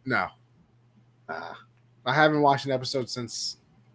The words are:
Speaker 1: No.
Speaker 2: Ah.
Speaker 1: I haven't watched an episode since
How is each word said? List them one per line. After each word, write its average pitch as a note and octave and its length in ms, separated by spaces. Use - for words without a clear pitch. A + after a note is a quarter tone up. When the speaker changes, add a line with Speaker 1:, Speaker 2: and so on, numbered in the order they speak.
Speaker 1:
No. G#2 220
Speaker 2:
Ah. E2 300
Speaker 1:
I B2+ 80
haven't D3+ 260
watched C#3 240
an C#3 80
episode B2+ 380
since - 480